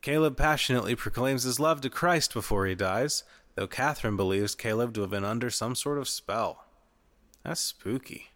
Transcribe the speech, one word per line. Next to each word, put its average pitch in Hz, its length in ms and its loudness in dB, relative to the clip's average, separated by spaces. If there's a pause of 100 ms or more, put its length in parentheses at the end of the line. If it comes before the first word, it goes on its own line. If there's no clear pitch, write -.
Caleb 147 340 2
passionately 127 600 2
proclaims 123 480 0
his 127 160 -2
love 156 220 4
to 131 80 -2
Christ 170 440 2
before 101 320 2
he 95 100 2
dies, 101 480 0 (300)
though 98 140 -4
Catherine 127 500 0
believes 98 380 2
Caleb 113 400 -2
to 107 60 -2
have 95 100 -2
been 101 140 -2
under 117 260 -2
some 120 240 -2
sort 147 240 -2
of 131 100 -6
spell. - 560 -4 (800)
That's - 180 -4
spooky. - 760 -8